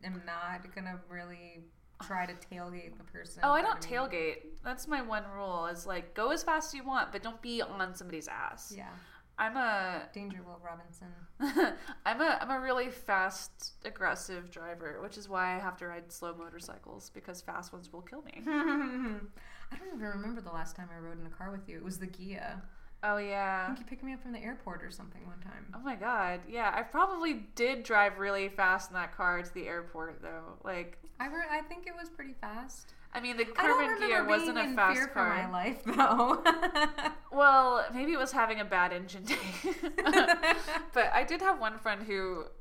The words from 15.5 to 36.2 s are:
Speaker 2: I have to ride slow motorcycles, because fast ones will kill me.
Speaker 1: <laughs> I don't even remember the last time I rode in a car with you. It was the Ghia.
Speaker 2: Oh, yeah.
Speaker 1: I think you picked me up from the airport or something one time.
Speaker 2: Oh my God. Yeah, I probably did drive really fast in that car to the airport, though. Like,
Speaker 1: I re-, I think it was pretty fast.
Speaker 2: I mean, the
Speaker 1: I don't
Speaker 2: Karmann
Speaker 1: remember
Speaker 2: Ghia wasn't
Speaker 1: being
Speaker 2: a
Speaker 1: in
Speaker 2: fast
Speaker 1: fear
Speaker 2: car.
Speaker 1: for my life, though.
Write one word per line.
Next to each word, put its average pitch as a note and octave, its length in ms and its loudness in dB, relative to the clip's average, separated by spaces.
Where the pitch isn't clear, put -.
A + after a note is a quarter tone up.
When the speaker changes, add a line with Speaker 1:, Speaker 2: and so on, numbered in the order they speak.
Speaker 2:
I F#3 40 -4
have F#3 180 -6
to F3 120 -10
ride E3+ 220 -10
slow E3+ 240 -10
motorcycles, E3+ 760 -16
because F3+ 320 -14
fast F3+ 280 -8
ones F3 220 -16
will F3 80 -14
kill C4+ 220 -14
me. - 200 -16
Speaker 1:
<laughs> A3+ 40 -6
I C4 1300 -2
don't F#4+ 180 -10
even B3 140 -8
remember G#3 320 -4
the F3 120 -10
last E3 220 -2
time F3+ 160 -10
I E3+ 80 -12
rode E3 220 -8
in E3 60 -6
a - 20 -8
car F3+ 220 -8
with G3 180 -10
you. E3 80 -10
It D#3+ 80 -12
was F#3 140 -8
the F#3 80 -8
Ghia. F#3 560 -8
Speaker 2:
Oh, G#3 160 2
yeah. G3 460 0
Speaker 1:
I - 20 -2
think C4 140 -6
you A#3+ 40 -14
picked - 180 -10
me C4 120 -6
up C4 80 -12
from B3 100 -10
the A3+ 100 -8
airport G3+ 400 -8
or - 80 -10
something - 360 -14
one F3+ 140 -12
time. G3 340 -12
Speaker 2:
Oh A3+ 60 -10
my C4 160 -4
God. F#3+ 520 0
Yeah, A3 260 2
I A3 80 2
probably E4+ 520 4
did A#3+ 260 4
drive G#3 360 8
really G3 300 0
fast F#3+ 420 4
in F3+ 40 -14
that F3+ 200 -2
car F3+ 280 2
to F3 100 -8
the F3+ 160 -6
airport, E3 540 -8
though. E3 320 -10
Like, F3 320 -6
Speaker 1:
I B3+ 60 -4
re-, D#4+ 240 -4
I D4+ 100 0
think E4+ 260 -10
it F4+ 80 -12
was E4+ 140 -12
pretty C#4 320 -12
fast. A3+ 540 -10
Speaker 2:
I - 60 -4
mean, A#3+ 180 -4
the A3+ 80 4
Speaker 1:
I - 100 6
don't B4 140 8
Speaker 2:
Karmann A4 140 4
Speaker 1:
remember G#4+ 200 4
Speaker 2:
Ghia E4 140 4
wasn't A3 280 4
Speaker 1:
being A3+ 100 2
Speaker 2:
a - 40 0
Speaker 1:
in - 60 0
Speaker 2:
fast G3 220 8
Speaker 1:
fear C4+ 100 2
Speaker 2:
car. F#3 220 2
Speaker 1:
for F3 120 2
my F#3 80 -2
life, F#3 340 -2
though. B3 640 6